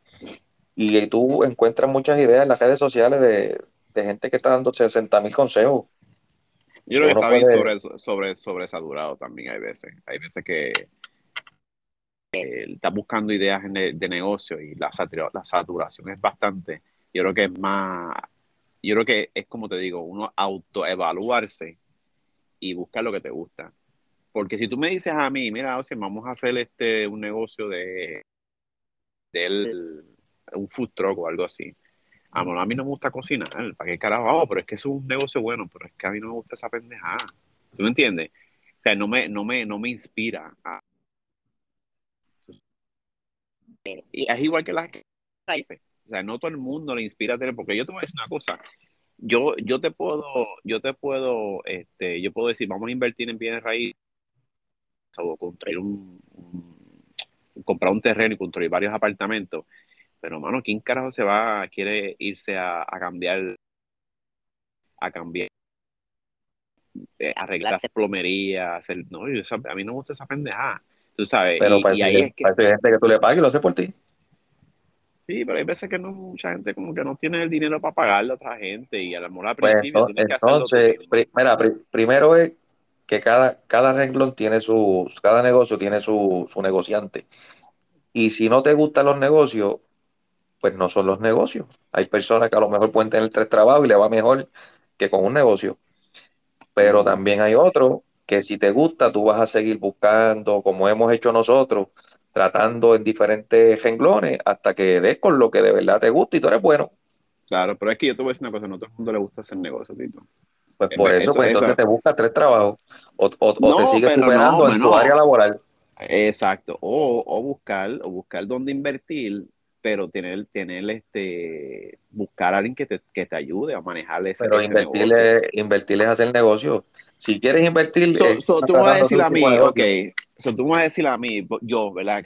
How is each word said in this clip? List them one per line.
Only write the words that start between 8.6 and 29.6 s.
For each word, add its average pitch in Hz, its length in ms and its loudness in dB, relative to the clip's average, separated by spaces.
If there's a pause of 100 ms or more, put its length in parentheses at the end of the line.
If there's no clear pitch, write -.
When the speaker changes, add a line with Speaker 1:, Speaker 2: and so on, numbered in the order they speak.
Speaker 2:
también 62 360 -14
hay 52 60 -10
veces. 55 340 -14 (120)
Hay 71 140 -10
veces 85 240 -14
que, 71 460 -6 (1400)
que 62 320 -10 (100)
está - 160 -6
buscando 107 440 -4
ideas 98 300 -2
en 98 140 -10
el, 82 220 -4
de 90 100 -4
negocio 90 500 -6
y 76 160 -18
la 80 160 -6
satura-, 80 420 -8
la 95 120 -12
saturación 87 640 -6
es 98 120 -16
bastante. 95 600 -6 (320)
Yo 90 100 -2
creo 95 100 -2
que 101 120 0
es 92 140 -6
más, 95 560 -6 (680)
yo 104 120 -2
creo 113 100 0
que 107 280 -2
es 113 140 -10
como 110 220 -14
te 95 80 -8
digo, 90 240 -8
uno 95 340 -12
autoevaluarse 95 1400 -6 (840)
y 92 140 -10
buscar 90 300 -10
lo 113 80 -6
que 98 100 -8
te 67 80 -14
gusta. 80 440 -16 (580)
Porque 104 260 -8
si 110 100 -6
tú 123 100 -8
me 156 120 -2
dices 180 260 -6
a 143 140 -2
mí, 127 220 -6
"Mira, 127 260 -8
Ocean, 131 220 -12
vamos 104 280 -10
a 127 40 -10
hacer 123 260 -4
este, 113 500 -4
un 107 140 -12
negocio 107 480 -10
de, 92 540 -12 (1080)
de 87 120 -4
el, 90 580 -6 (500)